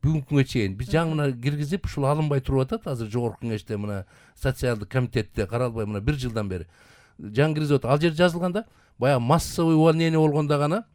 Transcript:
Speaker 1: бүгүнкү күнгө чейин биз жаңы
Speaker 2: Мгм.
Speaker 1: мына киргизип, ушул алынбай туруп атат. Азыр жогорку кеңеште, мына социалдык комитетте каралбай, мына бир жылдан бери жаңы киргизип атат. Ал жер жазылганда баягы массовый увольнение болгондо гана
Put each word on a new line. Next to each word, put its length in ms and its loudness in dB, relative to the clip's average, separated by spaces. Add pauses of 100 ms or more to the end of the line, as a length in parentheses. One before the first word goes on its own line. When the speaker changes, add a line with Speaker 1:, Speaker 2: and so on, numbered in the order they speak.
Speaker 1:
бүгүнкү 280 0
күнгө 180 4
чейин 280 -2
биз 140 -10
жаңы 240 2
Speaker 2:
Мгм. 40 -2
Speaker 1:
мына 240 -2
киргизип, 440 -4
ушул 200 -2
алынбай 360 0
туруп 220 0
атат. 240 -6
Азыр 220 -6
жогорку 360 -4
кеңеште, 320 -6
мына 280 -6 (300)
социалдык 540 -2
комитетте 560 -2
каралбай, 400 -4
мына 160 -4
бир 140 0
жылдан 340 -4
бери 160 -6 (560)
жаңы 340 0
киргизип 220 2
атат. 140 0
Ал 80 4
жер 140 2
жазылганда 520 0 (320)
баягы 240 2
массовый 540 2
увольнение 440 4
болгондо 380 2
гана 380 0